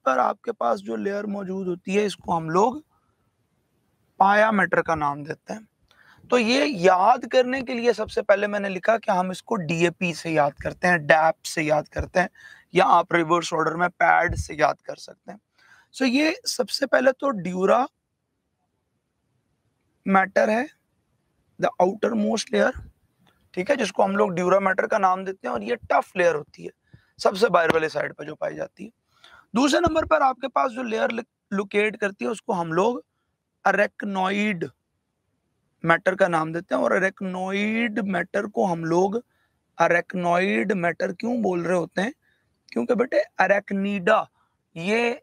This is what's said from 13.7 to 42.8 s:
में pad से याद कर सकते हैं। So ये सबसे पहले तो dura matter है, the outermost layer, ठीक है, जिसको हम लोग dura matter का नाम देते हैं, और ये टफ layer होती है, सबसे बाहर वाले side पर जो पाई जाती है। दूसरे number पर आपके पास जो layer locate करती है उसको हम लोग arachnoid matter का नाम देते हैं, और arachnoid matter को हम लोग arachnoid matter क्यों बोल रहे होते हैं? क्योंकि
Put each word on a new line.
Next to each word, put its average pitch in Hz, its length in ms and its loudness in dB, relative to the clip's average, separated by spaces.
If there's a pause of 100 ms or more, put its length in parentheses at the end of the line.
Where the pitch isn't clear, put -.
में 175 140 0
pad 170 460 2
से - 200 -10
याद 147 260 0
कर 147 140 -12
सकते - 360 -20
हैं। 208 80 -18 (560)
So 262 100 -2
ये 302 300 2 (120)
सबसे - 380 -4
पहले 254 260 4
तो 277 180 -4
dura 185 580 0 (2250)
matter 190 440 2
है, 233 180 0 (920)
the 170 100 0 (120)
outermost 214 720 0
layer, 107 180 2 (840)
ठीक 185 160 -6
है, 285 80 4
जिसको 214 260 -2
हम 196 140 0
लोग 208 160 2
dura 180 260 2
matter 190 280 0
का 214 100 0
नाम 190 280 0
देते 190 220 -10
हैं, 240 60 -4
और 220 100 -6
ये 233 120 -4 (160)
टफ - 260 0
layer 170 180 2
होती 147 280 -12
है, 170 80 -12 (480)
सबसे 214 300 2
बाहर 165 240 4
वाले 160 160 2
side 147 240 -4
पर 147 120 -14
जो 156 100 -12
पाई 156 200 -6
जाती 156 280 -12
है। 220 80 -16 (640)
दूसरे 285 240 4
number 320 260 0
पर 311 180 2
आपके 262 260 0
पास 277 220 0
जो 254 120 -10
layer 226 400 -4 (300)
locate 208 420 -2
करती 208 300 -6
है 240 60 -2
उसको 220 220 -6
हम 170 200 -4
लोग 226 300 0 (640)
arachnoid 196 1040 -2 (1120)
matter 165 360 0
का 190 80 6
नाम 160 260 -2
देते 175 220 -6
हैं, - 60 0
और - 180 2
arachnoid 196 1080 -4
matter 196 440 -4
को 226 140 -2
हम 170 200 -2
लोग 190 360 0 (560)
arachnoid 180 1000 0
matter 175 420 -4
क्यों 233 220 -4
बोल 180 220 -2
रहे 180 140 0
होते 175 240 -4
हैं? 240 120 -4 (580)
क्योंकि 240 240 -2